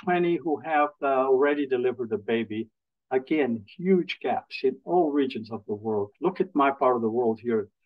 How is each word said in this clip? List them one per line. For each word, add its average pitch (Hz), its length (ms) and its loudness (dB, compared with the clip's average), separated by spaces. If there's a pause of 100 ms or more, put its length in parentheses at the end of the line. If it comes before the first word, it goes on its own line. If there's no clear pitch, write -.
twenty 175 400 2
who 143 220 -4
have, 147 280 0 (100)
uh, 143 60 0 (200)
already 143 400 4
delivered 123 460 -2
a 107 40 0
baby. 113 520 -4 (400)
Again, 131 560 0 (120)
huge 180 440 2
gaps - 420 -4
in - 220 0
all 165 260 2
regions 120 400 -2
of 110 160 -8
the 107 80 -4
world. 104 360 -4 (100)
Look 180 180 0
at - 160 -4
my 139 160 2
part 127 240 2
of 117 60 -2
the 113 80 0
world 113 340 0
here, 110 240 0 (180)